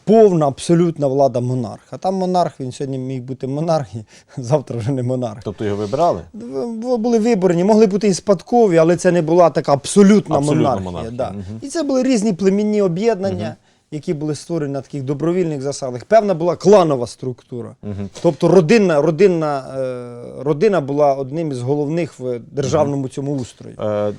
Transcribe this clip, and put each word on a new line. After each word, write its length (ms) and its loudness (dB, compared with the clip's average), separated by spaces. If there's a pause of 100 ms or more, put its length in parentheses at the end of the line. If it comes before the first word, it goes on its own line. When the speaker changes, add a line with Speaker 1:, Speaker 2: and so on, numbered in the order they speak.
Speaker 1:
повна, 440 6
абсолютна 580 0
влада 340 2
монарха. 580 -6
Там 160 -4
монарх, 460 -2
він 120 -8
сьогодні 260 -8
міг 240 -8
бути 240 -10
монарх, 480 -4
і 40 -10 (380)
<laughs> 60 -
завтра 360 -2
вже 140 -4
не 100 -2
монарх. 420 -4
Speaker 2:
Тобто 200 -8
його 120 -2
вибирали? 440 0 (120)
Speaker 1:
В-, 320 -8
в-, 340 -4
були 200 2
виборні, 460 2
могли 220 6
бути 220 0
і 60 2
спадкові, 640 2
але 180 4
це 160 2
не 100 2
була 280 4
така 220 0
абсолютна 640 4
Speaker 2:
Абсолютна 260 0
Speaker 1:
монархія, 280 -2
Speaker 2:
монархія, 280 -10
Speaker 1:
да. 120 -4
Speaker 2:
мгм. 320 -12
Speaker 1:
І 60 -12
це 140 -4
були 200 0
різні 300 0
племінні 500 0
об'єднання. 640 -2
Speaker 2:
Мгм. 100 -12 (340)
Speaker 1:
Які 240 -6
були 200 -4
створені 380 -6
на 80 -6
таких 220 -10
добровільних 600 -2
засадах. 420 -8
Певна 300 2
була 220 -2
кланова 500 4
структура. 760 -12
Speaker 2:
Мгм. 280 -8 (120)
Speaker 1:
Тобто 260 2
родинна, 540 4
родинна, 600 2 (140)
е, 640 -10
родина 380 0
була 340 2
одним 380 -6
із 80 -6
головних 600 -4
в 180 -6 (140)
державному 500 0
Speaker 2:
Мгм. 80 -8
Speaker 1:
цьому 260 -6
устрої. 440 -12
Speaker 2:
Е, 380 -2